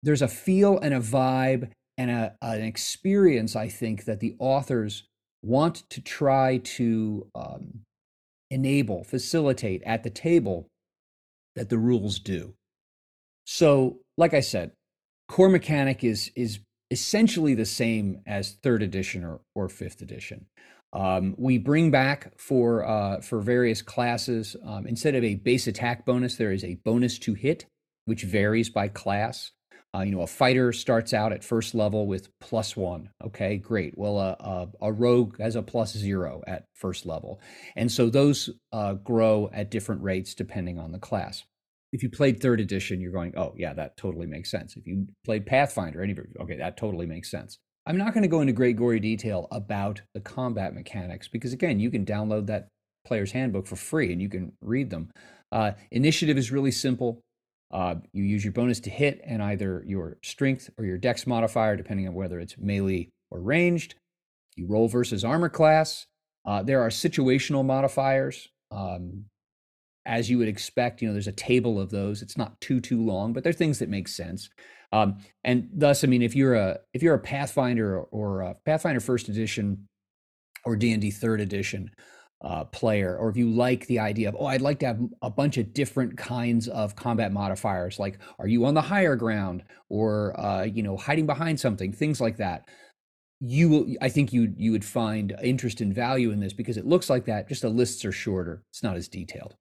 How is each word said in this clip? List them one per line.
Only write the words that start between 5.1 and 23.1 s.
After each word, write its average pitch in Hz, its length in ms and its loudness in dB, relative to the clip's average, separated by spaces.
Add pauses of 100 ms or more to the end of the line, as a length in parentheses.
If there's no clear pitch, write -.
want 143 460 0
to - 140 -14
try 135 560 2
to, 110 760 -2
um, - 460 -14 (720)
enable, 131 540 2
facilitate 127 800 0
at 110 200 -2
the 120 40 -4
table 107 600 2 (840)
that 117 140 -6
the 117 80 2
rules 110 420 2
do. 95 360 -6 (920)
So, 139 520 6 (180)
like 160 160 6
I 147 80 6
said, 87 320 -4 (560)
core 190 220 8
mechanic 143 520 2
is, 110 320 0
is 107 260 -4 (300)
essentially 180 640 4
the 113 140 2
same 110 600 -2
as 98 360 -6
third 117 200 4
edition 95 400 -4
or, - 200 -10 (120)
or 98 140 -4
fifth - 320 -12
edition. - 460 -14 (480)
Um, 95 420 0
we 127 220 2
bring 147 320 4
back 139 480 2
for, 117 480 2
uh, 101 340 0